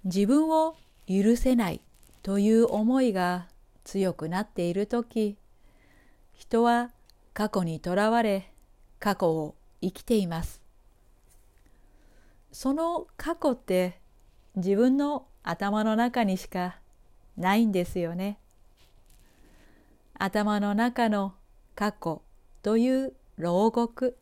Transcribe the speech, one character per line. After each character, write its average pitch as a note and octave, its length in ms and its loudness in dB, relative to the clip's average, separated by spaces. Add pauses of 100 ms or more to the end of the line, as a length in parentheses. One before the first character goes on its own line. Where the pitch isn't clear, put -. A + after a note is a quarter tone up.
自 F#3+ 220 0
分 D4 220 4
を D#4+ 280 0 (320)
許 G3+ 280 4
せ B3+ 200 2
な G#3 140 0
い - 100 -8 (420)
と G3 160 -2
い G3+ 140 4
う A3+ 200 4
思 A#3+ 300 2
い A#3+ 100 2
が F3+ 360 -2 (360)
強 F#3+ 300 -2
く D#3 140 -8
な F3+ 140 -2
っ G#3+ 60 -8
て - 140 -6
い F3 120 -2
る G3+ 120 -2
時、 A3+ 500 -2 (960)
人 - 300 0
は A#3+ 280 2 (440)
過 G#3 140 -2
去 F#3+ 160 0
に D#3+ 160 -4
と F3+ 160 -2
ら G#3 140 2
わ A#3 120 2
れ、 G3 300 -2 (480)
過 G3+ 160 0
去 F3 140 2
を D#3+ 260 -4 (260)
生 F3+ 100 -4
き - 120 -18
て A#3 120 2
い F#3+ 120 0
ま E3 160 -6
す。 - 180 -10 (1900)
そ C4 200 -4
の E4 440 -4
過 E4 180 -6
去 D#4 180 0
っ - 40 -2
て F#3 440 -2 (540)
自 F#3+ 220 0
分 B3+ 200 4
の C#4+ 300 -2 (160)
頭 G3+ 400 -2
の A3 140 0
中 A#3+ 260 0
に F#3+ 160 0
し - 100 -12
か F3+ 300 -6 (580)
な F#3+ 200 2
い A#3 80 4
ん G#3+ 80 0
で F3+ 120 0
す - 140 -8
よ E3+ 160 -4
ね。 G3 240 -6 (1800)
頭 G#3 460 0
の G3+ 140 -2
中 A#3+ 340 0
の G3+ 260 -2 (400)
過 G#3 180 -4
去 - 300 -8 (400)
と G#3+ 140 2
い C4 300 2
う C4 80 -10 (240)
牢 F3 320 2
獄。 A#3 520 -4